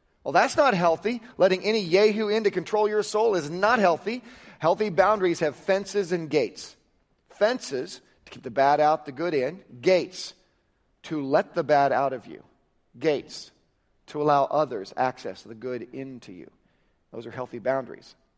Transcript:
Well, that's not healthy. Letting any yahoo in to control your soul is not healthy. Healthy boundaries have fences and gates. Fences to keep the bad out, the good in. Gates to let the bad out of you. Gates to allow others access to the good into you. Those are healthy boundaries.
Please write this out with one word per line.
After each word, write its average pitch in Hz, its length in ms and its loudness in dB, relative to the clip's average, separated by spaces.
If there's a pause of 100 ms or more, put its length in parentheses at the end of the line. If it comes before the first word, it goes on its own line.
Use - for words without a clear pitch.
(240)
Well, 139 80 -6
that's 208 240 4
not 285 160 4
healthy. 175 480 0 (160)
Letting 185 280 2
any 220 160 0
yahoo 208 480 4
in 214 160 -2
to 202 60 4
control 208 380 0
your 214 140 0
soul 214 320 0
is 147 160 -2
not 202 280 2
healthy. 202 440 0 (360)
Healthy 190 300 2
boundaries 185 520 2
have 151 140 0
fences 196 580 -2
and 165 180 -4
gates. 135 460 -2 (540)
Fences 196 720 -4 (240)
to - 60 -20
keep 120 100 -18
the 127 80 -10
bad 139 300 4
out, 151 260 2
the 143 60 -14
good 160 200 -4
in. 151 320 -4 (160)
Gates 170 540 0 (680)
to 151 200 -8
let 143 300 0
the 170 100 -4
bad 139 260 4
out 131 220 0
of 127 140 -12
you. - 160 -20 (560)
Gates 143 520 -4 (580)
to 151 120 -8
allow 147 240 4
others 127 540 -4
access 123 420 -4
to - 80 -20
the 110 60 -16
good 113 400 -10
into 131 380 -14
you. 82 180 -18 (600)
Those 113 140 -14
are 120 60 -12
healthy 123 280 -12
boundaries. 123 560 -4 (240)